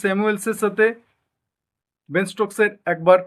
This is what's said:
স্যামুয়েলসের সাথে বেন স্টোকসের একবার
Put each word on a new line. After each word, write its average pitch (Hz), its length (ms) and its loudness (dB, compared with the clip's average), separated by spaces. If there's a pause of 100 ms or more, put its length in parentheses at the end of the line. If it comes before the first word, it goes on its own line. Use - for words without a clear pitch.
স্যামুয়েলসের 208 600 -2
সাথে 214 240 0 (1200)
বেন 180 240 -2
স্টোকসের 208 380 -2 (220)
একবার 170 340 4